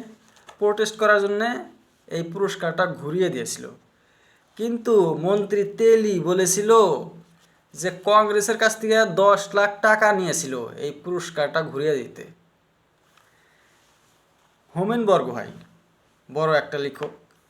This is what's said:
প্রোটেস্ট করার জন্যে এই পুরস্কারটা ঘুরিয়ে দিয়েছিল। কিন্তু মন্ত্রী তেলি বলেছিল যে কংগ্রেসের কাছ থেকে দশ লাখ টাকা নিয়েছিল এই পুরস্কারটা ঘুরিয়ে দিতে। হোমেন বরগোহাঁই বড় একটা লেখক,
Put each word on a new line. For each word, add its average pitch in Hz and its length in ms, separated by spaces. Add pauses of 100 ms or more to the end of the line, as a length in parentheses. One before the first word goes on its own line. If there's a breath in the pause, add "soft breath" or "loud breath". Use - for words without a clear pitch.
(580 soft breath)
প্রোটেস্ট 208 400
করার 208 240
জন্যে 208 420 (420)
এই 170 160
পুরস্কারটা 170 640
ঘুরিয়ে 170 420
দিয়েছিল। 123 420 (880 soft breath)
কিন্তু 220 580
মন্ত্রী 202 500
তেলি 220 560
বলেছিল 185 520 (1000 soft breath)
যে 175 320
কংগ্রেসের 208 540
কাছ 220 220
থেকে 220 240
দশ 196 500
লাখ 202 280
টাকা 214 300
নিয়েছিল 139 560
এই 147 220
পুরস্কারটা 160 720
ঘুরিয়ে 143 340
দিতে। - 280 (2500 soft breath)
হোমেন 220 300
বরগোহাঁই 127 460 (800)
বড় 156 260
একটা 143 200
লেখক, 143 320 (400)